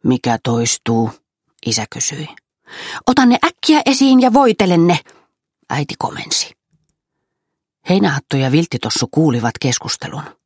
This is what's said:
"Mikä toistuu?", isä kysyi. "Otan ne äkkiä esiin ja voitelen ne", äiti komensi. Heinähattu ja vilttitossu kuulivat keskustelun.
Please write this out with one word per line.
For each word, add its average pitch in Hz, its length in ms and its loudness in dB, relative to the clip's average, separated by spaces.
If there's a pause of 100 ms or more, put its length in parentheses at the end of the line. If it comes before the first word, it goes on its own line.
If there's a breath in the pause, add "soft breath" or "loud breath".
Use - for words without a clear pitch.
"Mikä 117 400 0
toistuu?", 117 680 -2 (540)
isä 110 240 -4
kysyi. 147 380 -8 (800 loud breath)
"Otan 254 220 4
ne 247 160 4
äkkiä 311 400 2
esiin 262 360 4
ja 247 120 4
voitelen 196 540 4
ne", 170 120 2 (720 soft breath)
äiti 143 300 -6
komensi. - 580 -8 (1300)
Heinähattu 170 480 0
ja 131 140 0
vilttitossu 139 600 -2
kuulivat 120 500 0
keskustelun. - 600 -6 (220)